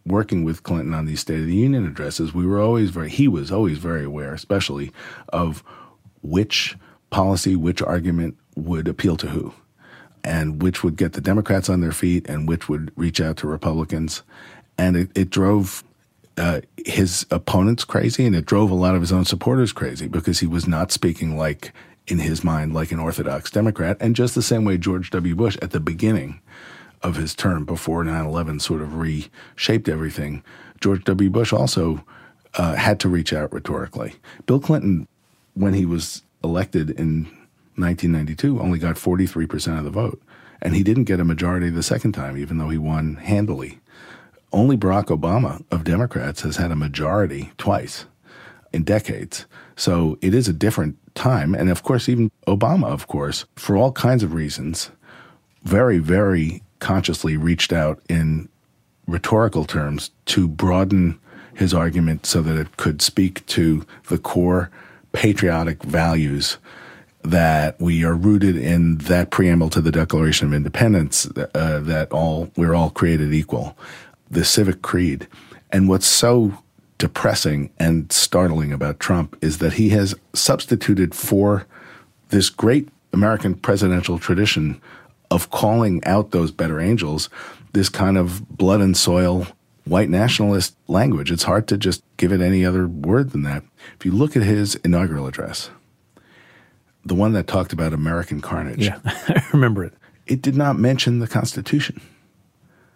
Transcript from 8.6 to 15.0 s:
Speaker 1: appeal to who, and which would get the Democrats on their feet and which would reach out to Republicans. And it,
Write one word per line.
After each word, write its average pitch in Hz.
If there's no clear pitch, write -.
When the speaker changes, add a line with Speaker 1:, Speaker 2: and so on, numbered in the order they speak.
Speaker 1:
appeal 87
to -
who, -
and 78
which 90
would 82
get 85
the -
Democrats 98
on 90
their 80
feet 87
and 76
which 82
would 76
reach 85
out 80
to 76
Republicans. 80
And 90
it, 90